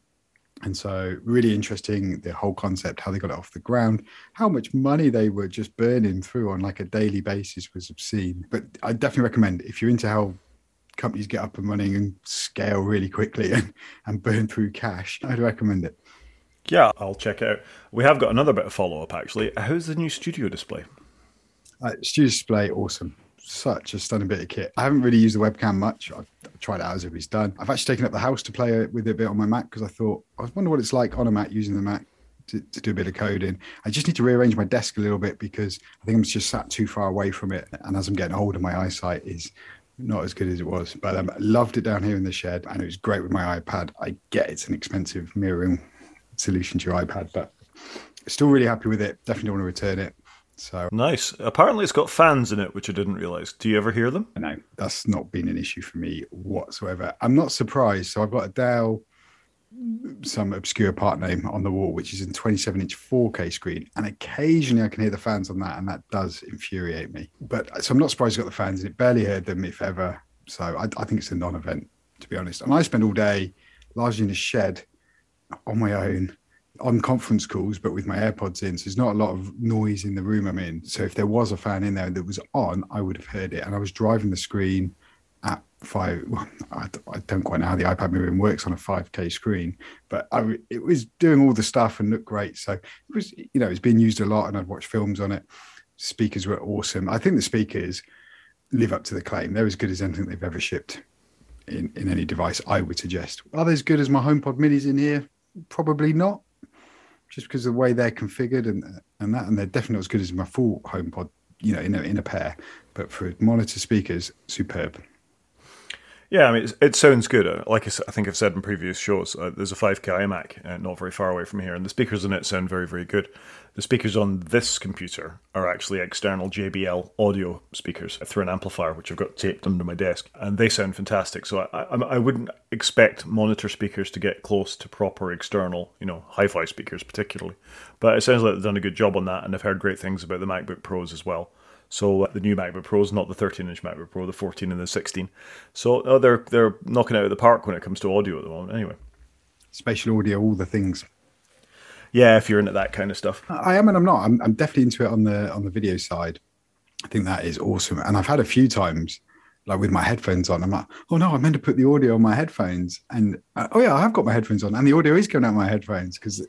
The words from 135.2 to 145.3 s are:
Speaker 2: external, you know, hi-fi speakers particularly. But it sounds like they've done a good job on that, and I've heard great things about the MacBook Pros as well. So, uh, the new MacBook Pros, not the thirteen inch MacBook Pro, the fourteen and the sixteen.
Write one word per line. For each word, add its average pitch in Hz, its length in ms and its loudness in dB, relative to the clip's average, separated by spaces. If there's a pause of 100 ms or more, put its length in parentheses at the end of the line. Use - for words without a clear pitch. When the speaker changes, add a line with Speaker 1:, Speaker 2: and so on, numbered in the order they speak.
Speaker 2:
external, 90 680 -4
you - 60 -10
know, 85 220 -8
hi-fi 95 380 2
speakers - 360 -12
particularly. 92 540 -8 (440)
But 113 180 8
it 110 40 4
sounds 120 220 6
like 104 100 6
they've 95 80 -4
done 101 160 0
a 92 40 0
good 92 140 -2
job 101 220 2
on 92 80 0
that, 92 200 -4
and 95 100 -4
I've - 80 -8
heard 95 160 0
great 95 180 0
things 95 260 -6
about 90 180 -6
the 95 40 -4
MacBook 92 380 -6
Pros 87 280 -6
as 80 140 -14
well. 87 240 -6 (420)
So, 98 340 4
uh, - 60 -6
the 104 80 -6
new 101 160 2
MacBook 90 280 -6
Pros, 101 280 2
not 95 180 -2
the 95 40 -8
thirteen 92 340 -4
inch 87 140 -10
MacBook 82 300 -12
Pro, 92 160 -6
the 95 40 -8
fourteen 92 400 -6
and 87 80 -4
the 90 60 -6
sixteen. 95 420 -6 (460)